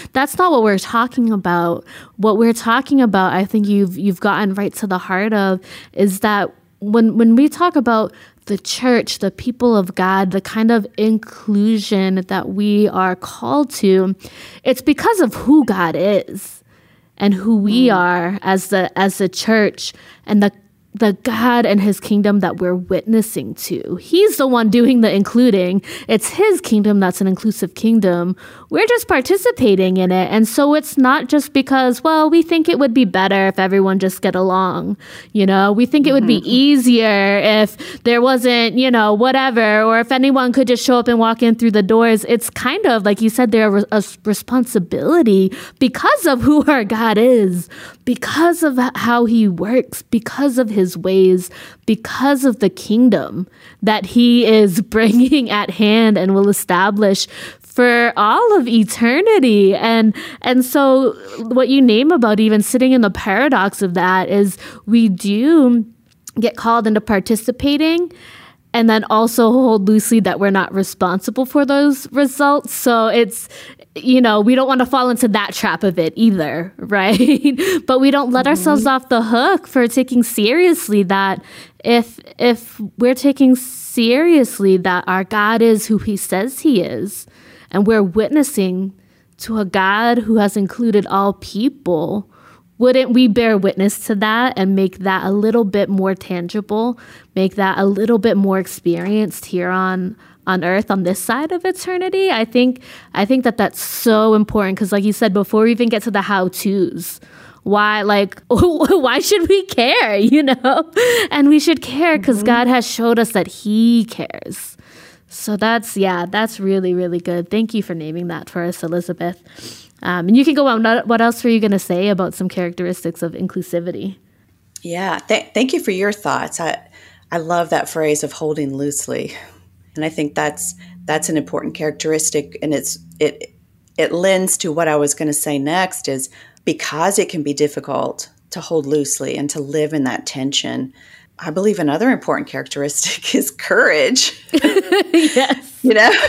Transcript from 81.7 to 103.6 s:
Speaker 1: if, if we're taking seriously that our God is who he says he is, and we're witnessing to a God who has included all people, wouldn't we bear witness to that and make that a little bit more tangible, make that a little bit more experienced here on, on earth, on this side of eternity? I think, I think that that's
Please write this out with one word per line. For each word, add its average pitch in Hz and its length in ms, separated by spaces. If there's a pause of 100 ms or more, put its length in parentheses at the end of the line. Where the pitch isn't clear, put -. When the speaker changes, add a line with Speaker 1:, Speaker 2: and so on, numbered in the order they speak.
Speaker 1:
if, 233 360 (180)
if 233 420 (180)
we're 247 180
taking 262 400
seriously 240 1200
that 180 300
our 185 160
God 214 380
is 220 240
who 214 120
he 208 180
says 202 440
he 254 220
is, 147 440 (460)
and 196 140
we're 220 160
witnessing 190 920 (460)
to 220 200
a 208 60
God 208 540
who 220 180
has 202 200
included 208 500
all 196 280
people, 190 920 (500)
wouldn't 254 340
we 254 160
bear 220 300
witness 196 480
to 226 100
that 220 400
and 190 180
make 190 260
that 190 240
a 185 60
little 220 340
bit 196 240
more 190 260
tangible, 208 840 (380)
make 190 200
that 190 220
a 196 60
little 208 340
bit 208 180
more 196 220
experienced 180 880
here 180 220
on, 185 480 (320)
on 185 160
earth, 190 260
on 196 140
this 185 160
side 285 320
of 349 120
eternity? 370 640
I 226 160
think, 247 340 (340)
I 202 120
think 254 180
that 233 140
that's - 220